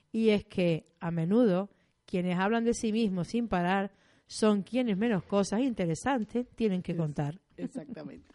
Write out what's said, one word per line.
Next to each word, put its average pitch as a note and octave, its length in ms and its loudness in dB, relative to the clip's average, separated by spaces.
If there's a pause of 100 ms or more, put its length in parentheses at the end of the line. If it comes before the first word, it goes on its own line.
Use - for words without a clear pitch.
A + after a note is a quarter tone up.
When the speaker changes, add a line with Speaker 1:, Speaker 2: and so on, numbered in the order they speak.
(140)
Speaker 1:
Y A3+ 160 4
es G#3 160 2
que, E3+ 420 0 (140)
a E3+ 100 -4
menudo, F#3+ 580 2 (360)
quienes F3+ 340 -2
hablan A3 240 0
de A#3 100 2
sí A3+ 200 -2
mismos F#3+ 340 0
sin A#3 220 -4
parar F#3+ 420 0 (340)
son G#3 380 2
quienes A#3 340 -2
menos G#3 260 0
cosas G3 360 0
interesantes A#3+ 960 -2
tienen F#3+ 260 0
que E3+ 120 -6
Speaker 2:
Es-, F3 40 -4
Speaker 1:
contar. D3+ 420 -4 (180)
Speaker 2:
exactamente, D#3 760 -12